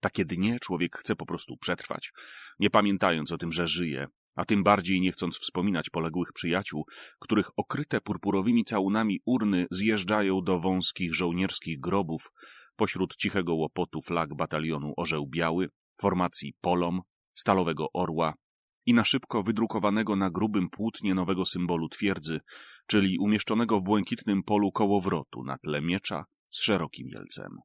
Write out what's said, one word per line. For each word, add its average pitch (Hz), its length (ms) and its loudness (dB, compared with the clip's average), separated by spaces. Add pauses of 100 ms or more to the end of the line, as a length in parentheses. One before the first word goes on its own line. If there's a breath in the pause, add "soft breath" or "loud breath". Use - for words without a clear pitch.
Takie 98 240 0
dnie 95 360 0
człowiek 87 360 -2
chce - 200 -2
po 82 100 -8
prostu - 300 -4
przetrwać, - 560 -6 (460 loud breath)
nie 101 120 4
pamiętając 95 640 2
o 82 60 -4
tym, 85 140 -4
że 85 140 0
żyje, 80 400 -2 (280)
a 87 100 -4
tym 101 180 4
bardziej 95 380 4
nie 90 120 2
chcąc 87 260 -4
wspominać 90 520 -2
poległych 82 420 -2
przyjaciół, 85 540 -4 (320 loud breath)
których - 380 0
okryte 127 440 -4
purpurowymi 101 640 2
całunami 101 600 0
urny 107 460 2
zjeżdżają 98 720 2
do 90 180 2
wąskich 90 540 0
żołnierskich 87 680 -2
grobów 90 520 -2 (440 loud breath)
pośród 92 400 -2
cichego 90 380 0
łopotu 80 480 -2
flag 82 320 -2
batalionu 78 600 -4
Orzeł 78 300 -4
Biały, 82 420 0 (320)
formacji 90 600 0
Polom, 87 400 2 (340)
Stalowego 85 580 0
Orła 82 420 0 (520)
i 120 80 6
na 117 100 6
szybko 123 380 0
wydrukowanego 104 720 0
na 95 140 2
grubym 95 400 0
płótnie 104 440 -2
nowego 92 320 0
symbolu 87 420 0
twierdzy, 80 520 -2 (460 loud breath)
czyli 95 320 4
umieszczonego 107 640 2
w - 20 -8
błękitnym 101 600 0
polu 101 300 2
kołowrotu 92 720 0
na 65 140 -8
tle 73 220 -4
miecza 85 440 -2 (260)
z - 100 -6
szerokim 80 480 -2
jelcem. 50 560 -12